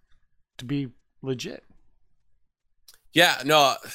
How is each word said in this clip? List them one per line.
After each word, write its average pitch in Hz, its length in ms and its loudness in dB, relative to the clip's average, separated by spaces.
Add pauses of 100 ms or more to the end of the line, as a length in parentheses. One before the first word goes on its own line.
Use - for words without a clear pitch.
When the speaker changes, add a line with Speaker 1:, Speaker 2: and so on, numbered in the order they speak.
(580)
Speaker 1:
to - 60 -14
be 139 240 -6 (320)
legit. 131 420 -10 (1500)
Speaker 2:
Yeah, 160 320 2
no, 143 320 4 (180)